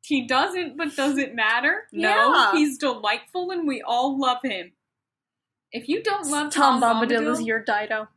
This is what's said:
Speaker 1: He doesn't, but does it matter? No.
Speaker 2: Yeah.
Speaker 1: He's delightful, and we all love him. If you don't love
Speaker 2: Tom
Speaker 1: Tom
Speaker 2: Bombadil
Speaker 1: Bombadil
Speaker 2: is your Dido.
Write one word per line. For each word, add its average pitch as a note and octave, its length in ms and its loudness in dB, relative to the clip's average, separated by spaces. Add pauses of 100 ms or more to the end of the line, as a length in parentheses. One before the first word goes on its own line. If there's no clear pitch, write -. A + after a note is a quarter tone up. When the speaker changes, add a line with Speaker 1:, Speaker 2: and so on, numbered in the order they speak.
Speaker 1:
He C4 240 -2
doesn't, D4 480 -2
but D#4 180 -6
does C#4 220 0
it C4+ 180 -4
matter? B3 580 0
No. D#4+ 160 0 (260)
Speaker 2:
Yeah. A#3 180 4
Speaker 1:
He's D4 260 2
delightful, A#3+ 720 -2
and E4+ 160 -4
we C4+ 160 -2
all C4+ 380 0
love B3+ 240 0
him. F#3 280 -6 (1000)
If A#3 160 -10
you F4 140 -2
don't G4 280 -4
love D4 220 -2
Speaker 2:
Tom C4+ 280 4
Speaker 1:
Tom A#3 220 4
Speaker 2:
Bombadil A#3 200 2
Speaker 1:
Bombadil A3+ 100 0
Speaker 2:
is A#3 100 -4
your A3+ 220 -2
Dido. A3 420 -2 (100)